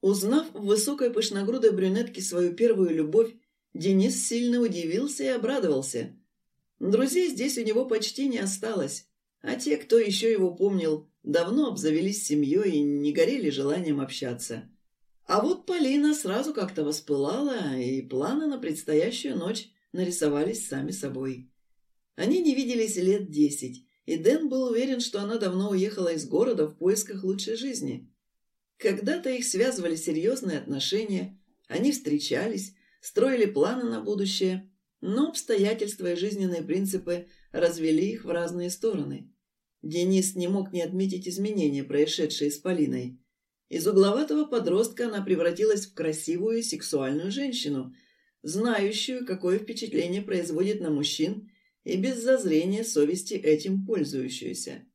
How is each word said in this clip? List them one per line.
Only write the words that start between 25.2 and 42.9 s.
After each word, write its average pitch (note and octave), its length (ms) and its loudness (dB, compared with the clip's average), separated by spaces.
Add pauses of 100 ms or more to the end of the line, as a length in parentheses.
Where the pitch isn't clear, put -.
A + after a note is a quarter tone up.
она G#3 180 -4
давно F#3+ 320 0
уехала F#3+ 420 0
из D3+ 140 -4
города F3+ 400 2
в D3+ 100 -10
поисках G3 480 0
лучшей G3 320 -2
жизни. E3 540 -8 (680)
Когда-то A3+ 520 0
их B3+ 140 -4
связывали F#3+ 500 0
серьёзные E3+ 640 -2
отношения, F#3 800 -4 (300)
они A#3+ 240 2
встречались, F#3 800 -2 (260)
строили A#3+ 460 2
планы A3 380 0
на A3+ 160 -4
будущее, G3 680 -2 (300)
но A#3 280 0
обстоятельства G3+ 840 0
и F3 40 -2
жизненные F#3 460 -2
принципы F3 640 -2 (240)
развели E3 580 2
их A3+ 140 -8
в E3+ 60 -6
разные F3 400 -2
стороны. D3 640 -4 (500)
Денис F3+ 520 2
не F3 140 -2
мог F#3+ 240 -2
не F3 100 -2
отметить F#3 460 -2
изменения, F3+ 560 -2
произошедшие D3 680 0
с - 80 -8
Полиной. C3 600 -2 (480)